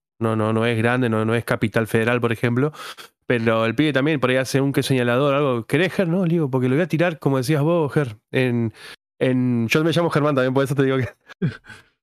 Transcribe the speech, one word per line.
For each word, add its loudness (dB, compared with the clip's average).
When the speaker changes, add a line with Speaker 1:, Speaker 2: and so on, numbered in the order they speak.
Speaker 1:
no, 0
no, 0
no 0
es 0
grande, 2
no, 0
no 0
es -2
Capital -2
Federal, 0
por 0
ejemplo, 0
pero 2
el 0
pibe 0
también 0
por 0
ahí 2
hace 0
un 0
que 0
señalador, 0
algo, 0
"¿Querés, 0
Ger?", -2
no, 0
le 0
digo, 0
"Porque 0
lo 0
voy 0
a -4
tirar", 0
como 0
decías 0
vos, 0
Ger, -2
en, 0
en, 2
yo 2
me 2
llamo 0
Germán 2
también, 2
por 2
eso -2
te 4
digo 2
que -2
Speaker 2:
<laughs> -4